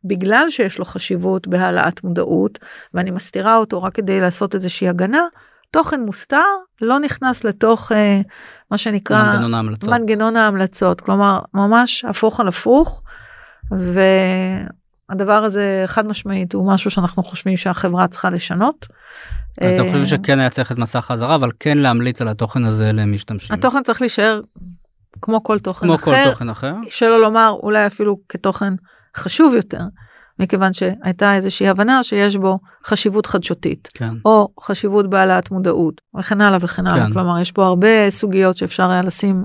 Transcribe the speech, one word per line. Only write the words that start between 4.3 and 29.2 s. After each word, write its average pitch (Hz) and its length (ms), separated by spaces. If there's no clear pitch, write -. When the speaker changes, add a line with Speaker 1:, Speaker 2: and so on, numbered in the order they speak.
Speaker 1:
איזושהי 185 340
הגנה", 190 320
תוכן 311 280
מוסתר 254 440
לא 240 180
נכנס 262 460
לתוך, 220 480
אה, 208 280
מה - 80
שנקרא 208 460
Speaker 2:
מנגנון 208 300
ההמלצות. 110 360
Speaker 1:
מנגנון 226 460
ההמלצות. 190 640
כלומר, 202 400
ממש 226 540
הפוך 214 320
על 196 80
הפוך, 247 540
והדבר 190 1700
הזה 196 420
חד 214 200
משמעית 196 460
הוא 196 200
משהו 190 180
שאנחנו 180 320
חושבים 185 340
שהחברה 180 520
צריכה 180 220
לשנות. 190 560
Speaker 2:
אז 185 120
אתה 131 100
Speaker 1:
אה, - 100
Speaker 2:
חושב 139 140
שכן 139 320
היה 127 120
צריך 123 220
את 120 60
מסך 117 320
האזהרה, 123 240
אבל 131 160
כן 147 180
להמליץ 123 440
על 113 60
התוכן 117 360
הזה 107 280
למשתמשים? 104 640
Speaker 1:
התוכן 254 280
צריך 233 180
להישאר 220 400
כמו 220 200
כל 214 160
תוכן 185 280
Speaker 2:
כמו 165 80
Speaker 1:
אחר. 160 300
Speaker 2:
כל 139 60
תוכן 123 180
אחר? 131 260
Speaker 1:
שלא 226 300
לומר, 220 420
אולי 208 240
אפילו 202 320
כתוכן 196 440
חשוב 269 380